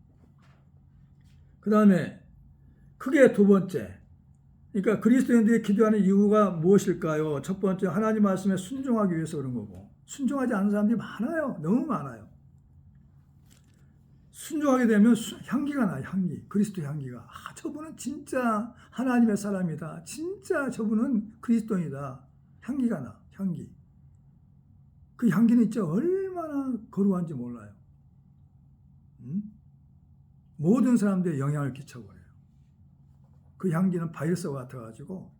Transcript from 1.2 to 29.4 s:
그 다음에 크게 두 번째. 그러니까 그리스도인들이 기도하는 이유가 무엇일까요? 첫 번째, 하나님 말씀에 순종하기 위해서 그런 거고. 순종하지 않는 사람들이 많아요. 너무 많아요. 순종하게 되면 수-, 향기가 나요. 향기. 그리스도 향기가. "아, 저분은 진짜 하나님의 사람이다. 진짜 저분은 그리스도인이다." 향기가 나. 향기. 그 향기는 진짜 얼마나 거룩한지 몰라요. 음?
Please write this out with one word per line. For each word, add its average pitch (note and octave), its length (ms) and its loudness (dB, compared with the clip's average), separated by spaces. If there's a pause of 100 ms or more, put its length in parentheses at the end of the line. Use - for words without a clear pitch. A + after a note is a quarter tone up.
그 G3+ 100 -4
다음에 G3 520 4 (760)
크게 C4 340 6
두 G3+ 140 4
번째. D3 520 2 (760)
그러니까 G3+ 280 -2
그리스도인들이 A#3 600 4
기도하는 G#3+ 420 4
이유가 G3+ 460 6
무엇일까요? D#3+ 920 2
첫 F#3+ 180 -6
번째, F#3+ 280 -2
하나님 G#3+ 360 0
말씀에 F#3+ 320 0
순종하기 A#3 580 -2
위해서 D#3+ 220 -4
그런 C3 180 -6
거고. G2 380 -12 (120)
순종하지 C4 480 -4
않는 G3+ 180 0
사람들이 G#3 280 0
많아요. C4+ 640 -6
너무 A#3 240 0
많아요. C#3 420 -8 (2000)
순종하게 C#4 560 0
되면 A3 260 6
수-, - 220 -4 (100)
향기가 C#4 400 -2
나요. C3+ 180 -4
향기. F3 440 -4
그리스도 G3 340 -2
향기가. C3+ 380 -8
"아, - 340 -18
저분은 D4+ 420 -12
진짜 B3 760 -4 (160)
하나님의 A#3 460 2
사람이다. E3 680 -6
진짜 E4 680 -6
저분은 A3+ 680 -2
그리스도인이다." D#3+ 840 -4 (360)
향기가 A#3+ 380 -2
나. A2 200 -14 (120)
향기. D#3+ 400 -6 (1400)
그 A#3+ 120 2
향기는 A3+ 420 4
진짜 G#3+ 160 -2
얼마나 D#4 880 -2 (140)
거룩한지 F3+ 440 -2
몰라요. A#2+ 380 -12 (1500)
음? E3+ 320 -10 (1040)